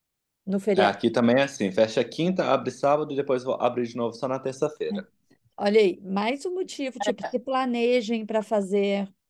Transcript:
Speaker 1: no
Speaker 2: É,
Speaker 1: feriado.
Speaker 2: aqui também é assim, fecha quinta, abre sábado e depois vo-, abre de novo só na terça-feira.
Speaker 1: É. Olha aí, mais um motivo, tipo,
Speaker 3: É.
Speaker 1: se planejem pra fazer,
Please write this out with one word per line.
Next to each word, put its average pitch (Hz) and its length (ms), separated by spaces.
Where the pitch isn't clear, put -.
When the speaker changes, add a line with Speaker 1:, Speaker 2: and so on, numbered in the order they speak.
Speaker 1:
no 190 120
Speaker 2:
É, 196 40
Speaker 1:
feriado. 180 300
Speaker 2:
aqui 117 180
também 117 280
é 139 80
assim, 110 260
fecha 110 320
quinta, 175 440
abre 123 260
sábado 147 400
e 135 40
depois 131 280
vo-, 123 160
abre 120 260
de 120 100
novo 117 200
só 139 100
na 131 140
terça-feira. 147 580
Speaker 1:
É. - 360
Olha 208 240
aí, 196 220
mais 208 420
um 359 100
motivo, 277 440
tipo, 208 260
Speaker 3:
É. - 60
Speaker 1:
se 254 80
planejem 240 880
pra 220 160
fazer, 202 640